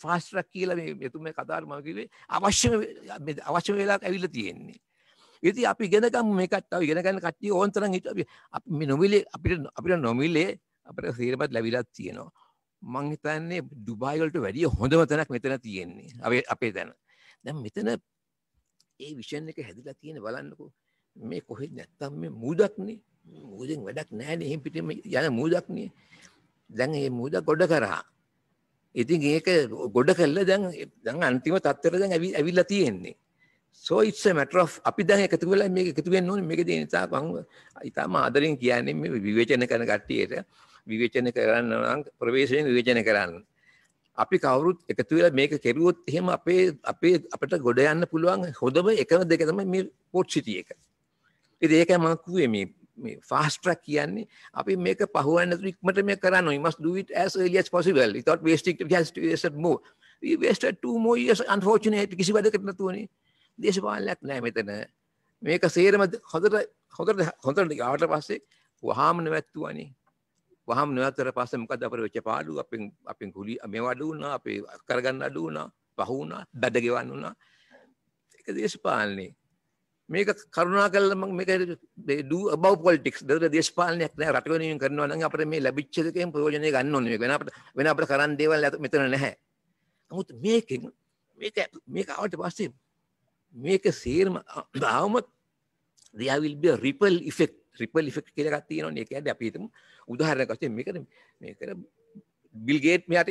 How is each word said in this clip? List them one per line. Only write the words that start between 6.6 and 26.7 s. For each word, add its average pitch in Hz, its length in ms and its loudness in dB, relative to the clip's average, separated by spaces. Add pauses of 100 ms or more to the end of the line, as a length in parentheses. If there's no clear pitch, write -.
තව 180 140 -2
ඉගෙන 156 200 0
ගන්න 190 200 0
කට්ටිය 190 320 -4
ඕන 202 160 2
තරම් 202 240 0
හිටියෝ. - 200 -6
අපි, 180 80 -2 (320)
අපි - 120 -12 (120)
මේ 151 120 -2
නොමිලේ 196 320 4 (120)
අපිට, 156 320 -2 (100)
අපිට 175 220 0
නොමිලේ 151 500 2 (380)
අපිට - 300 -8
සේරමත් 127 380 -2
ලැබිලා 117 280 -2
තියෙනවා. - 480 -14 (500)
මං 139 300 -6
හිතන්නේ 156 500 -6
ඩුබායි 131 600 -6
වලට 160 220 -2
වැඩිය 120 240 -2 (120)
හොඳම 165 260 6
තැනක් 151 240 0
මෙතන 131 300 -4
තියෙන්නේ. 92 500 -12 (140)
අපේ, 123 240 2
අපේ 120 240 -4
තැන. 90 200 -8 (520)
දැන් 151 200 -10
මෙතන 202 260 -6 (1080)
ඒ 143 160 -16
විෂන් 147 340 -12
එක 160 140 -16
හැදිලා 120 320 -18
තියෙන 147 280 -18
බලන්නකෝ. 143 480 -14 (440)
මේ 156 260 -10
කොහෙද 131 300 -14
නැත්තම් 143 480 -14
මේ 165 100 -10
මූදක්නේ. 185 720 -2 (540)
මූදෙන් 127 340 -10
වැඩක් 139 240 -10
නෑනේ. 151 360 -6
එහෙම් 147 160 -6
පිටින්ම 160 280 -8
යන 147 420 -2
මූදක්නේ. 175 560 -2 (800)
දැන් 123 220 -2